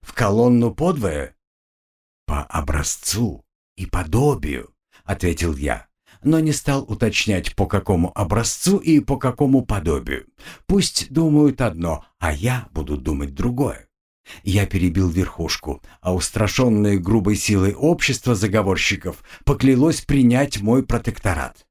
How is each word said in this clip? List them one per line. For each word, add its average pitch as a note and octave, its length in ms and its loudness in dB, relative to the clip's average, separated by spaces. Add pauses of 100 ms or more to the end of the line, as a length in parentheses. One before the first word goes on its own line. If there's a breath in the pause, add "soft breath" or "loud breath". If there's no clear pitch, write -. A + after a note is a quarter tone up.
В - 120 -20
колонну A#2 600 2
подвое?» G#2+ 640 -2 (880)
«По C#2+ 160 -4
образцу - 1000 -4 (320)
и F2+ 100 -10
подобию», D#2+ 880 -2 (300 soft breath)
ответил E2+ 500 -2
я, C2+ 320 -6 (360 soft breath)
но D#3+ 180 2
не D#3 100 0
стал C#3 320 -2
уточнять, G#2 720 -2
по F#2+ 120 0
какому F2+ 520 0
образцу A2 600 0
и D#3 200 4
по C#3 180 -2
какому C3 480 0
подобию. D2 640 -4 (400 loud breath)
Пусть - 460 0
думают D3+ 480 4
одно, E2+ 440 -4 (140)
а E2 140 -2
я A#2 400 -4
буду D2 240 -4
думать C#2 380 -4
другое. B2 520 -2 (560 loud breath)
Я G2 240 2
перебил F#2 420 0
верхушку, E2 760 -4 (180 soft breath)
а F2+ 120 -2
устрашенное G#2 840 2
грубой G2+ 380 2
силой G2+ 380 2
общество C#3 600 0
заговорщиков G2 880 -2 (220 loud breath)
поклялось C3+ 560 4
принять C3 600 2
мой A#2 240 2
протекторат. - 880 -4